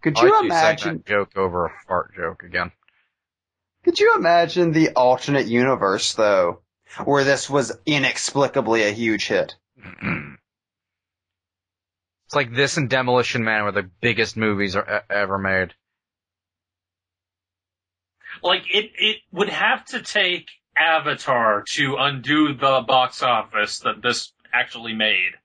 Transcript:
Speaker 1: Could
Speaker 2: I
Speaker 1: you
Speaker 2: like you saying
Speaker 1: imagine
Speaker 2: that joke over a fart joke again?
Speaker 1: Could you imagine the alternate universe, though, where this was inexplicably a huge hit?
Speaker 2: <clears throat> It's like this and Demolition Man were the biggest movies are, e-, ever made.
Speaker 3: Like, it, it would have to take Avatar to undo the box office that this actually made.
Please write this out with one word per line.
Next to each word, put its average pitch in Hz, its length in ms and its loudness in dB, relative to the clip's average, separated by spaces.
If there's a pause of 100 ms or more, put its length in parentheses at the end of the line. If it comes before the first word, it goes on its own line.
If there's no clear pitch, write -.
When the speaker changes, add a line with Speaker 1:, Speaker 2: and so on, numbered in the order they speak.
Speaker 1:
Could 156 160 0
Speaker 2:
I - 60 4
Speaker 1:
you 392 80 8
Speaker 2:
like 427 100 4
you - 80 -2
saying 165 140 2
Speaker 1:
imagine 160 320 0
Speaker 2:
that - 100 -14
joke 101 300 -2
over 90 300 0
a 80 60 -6 (140)
fart 90 300 -4
joke 82 260 -8
again? 90 300 -6 (1120)
Speaker 1:
Could 339 160 2
you 440 160 4
imagine 170 560 2
the 156 180 4
alternate 127 560 2
universe, 113 680 2
though, 95 480 2 (420)
where 139 180 2
this 135 260 0
was 135 380 -2
inexplicably 131 960 0
a 104 80 2
huge 110 380 -2
hit? 95 260 -2 (260)
Speaker 2:
<clears throat> - 40 -20 (2500)
It's - 20 -16
like 131 200 -2
this 139 240 0
and 139 100 -2
Demolition 123 560 0
Man 110 200 0
were 101 80 -2
the 101 100 -2
biggest 110 560 -4
movies 101 360 0
are, 101 260 -2 (100)
e-, - 40 -6
ever 98 220 -2
made. 95 380 -2 (2750)
Speaker 3:
Like, 185 200 0 (100)
it, 208 260 0
it 214 200 -2 (140)
would 185 180 -2
have 220 380 -2
to 247 120 -8
take 180 480 -2 (300)
Avatar 139 840 0 (100)
to 139 260 -2
undo 143 560 0
the 131 340 2
box 127 340 2
office 110 580 -2
that 107 200 -4
this 120 320 -4 (180)
actually 117 440 -6
made. 101 380 0 (120)